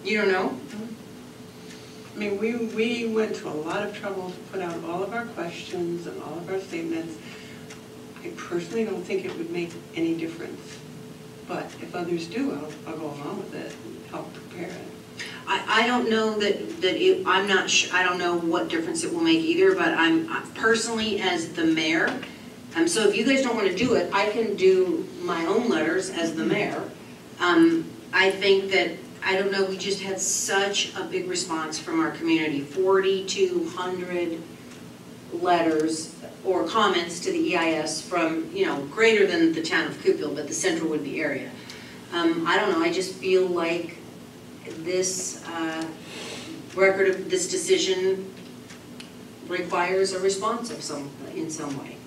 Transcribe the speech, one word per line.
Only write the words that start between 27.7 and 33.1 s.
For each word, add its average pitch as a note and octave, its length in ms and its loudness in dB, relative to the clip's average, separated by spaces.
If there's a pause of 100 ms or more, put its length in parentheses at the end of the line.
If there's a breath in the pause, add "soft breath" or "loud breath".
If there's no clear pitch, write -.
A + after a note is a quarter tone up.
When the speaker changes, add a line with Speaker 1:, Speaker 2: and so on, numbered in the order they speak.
Speaker 1:
I F#3 180 4
think G3 400 4
that, F3 200 4 (300)
I F#3+ 140 0
don't G3 160 2
know, G3 140 2
we F#3+ 120 -4
just F#3+ 240 -2
had F#3+ 200 -4
such G3 720 0
a F3+ 80 -4
big F3 240 -4
response D#3+ 500 -4
from E3 220 -2
our D#3 120 2
community, D#3 500 2
forty-two F#3 1120 2